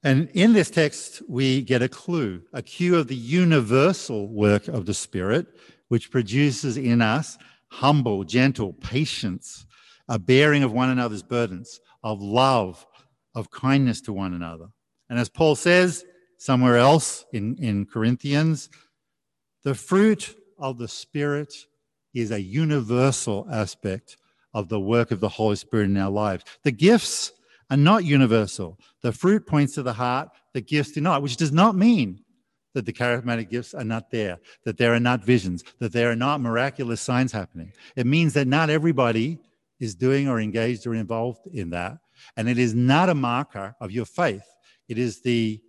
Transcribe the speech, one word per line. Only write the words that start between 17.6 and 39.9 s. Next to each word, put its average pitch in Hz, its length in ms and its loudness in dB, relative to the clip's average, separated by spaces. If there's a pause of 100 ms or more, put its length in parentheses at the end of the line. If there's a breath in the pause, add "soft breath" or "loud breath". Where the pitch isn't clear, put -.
Corinthians, 143 840 -2 (960 soft breath)
"The 139 120 -2
fruit 202 600 0 (220)
of 135 200 -6
the 117 100 -8
Spirit 147 680 -6 (600)
is 117 180 -4
a 104 100 -4
universal 123 1120 -2
aspect 101 680 -6 (360)
of 101 160 -6
the 110 100 -4
work 113 320 0
of 101 80 -4
the 101 100 0
Holy 104 280 0
Spirit 104 280 -2
in 98 120 0
our 98 120 -2
lives." 101 340 -2 (200 loud breath)
The 143 80 0
gifts 185 640 2 (360 soft breath)
are 135 80 0
not 180 260 6
universal. 110 760 2 (240 soft breath)
The 120 80 -2
fruit 196 340 0
points 143 300 0
to 143 80 -6
the 123 100 -4
heart, 123 360 -4 (240 soft breath)
the 127 80 -6
gifts 143 320 -2
do 151 80 -4
not, 151 200 0
which 127 160 -6
does 156 140 0
not 190 240 4
mean 180 480 2 (500)
that 120 120 -4
the 113 80 -8
charismatic 120 580 -2
gifts 120 240 -8
are 135 80 -10
not 113 260 -6
there, 101 300 -4 (240 soft breath)
that 110 140 -6
there 117 160 4
are 117 60 2
not 120 240 0
visions, 95 400 0 (140)
that 113 140 -8
there 120 180 0
are 117 60 -2
not 139 260 -2
miraculous 120 580 -4
signs 127 320 0
happening. 90 400 -10 (240 loud breath)
It 123 120 -2
means 156 260 2
that 139 140 2
not 147 240 2
everybody 139 640 0 (420)
is 113 140 -8